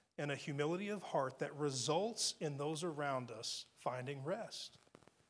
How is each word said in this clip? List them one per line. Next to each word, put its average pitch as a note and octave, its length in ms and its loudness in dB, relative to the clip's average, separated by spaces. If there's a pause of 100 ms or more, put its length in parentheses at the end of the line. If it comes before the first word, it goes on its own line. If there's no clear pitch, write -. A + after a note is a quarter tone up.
(180)
and D3 120 0
a C#3+ 60 0
humility D#3+ 540 0
of G#3 120 -2
heart C3 360 2
that - 180 -2
results D3 840 2
in D3 180 0
those D3+ 260 0
around C#3 460 0
us - 340 -4 (140)
finding B2+ 440 -2
rest. - 540 -4 (540)